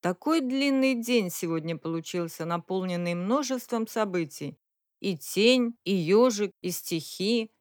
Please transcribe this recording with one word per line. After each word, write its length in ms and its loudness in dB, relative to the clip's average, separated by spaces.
Такой 400 0
длинный 540 2
день 360 2
сегодня 460 -4
получился, 680 -4
наполненный 680 -2
множеством 760 -2
событий. 680 -4
И 180 -2
тень, 640 4
и 100 -2
ежик, 680 2
и 100 -4
стихи 800 -4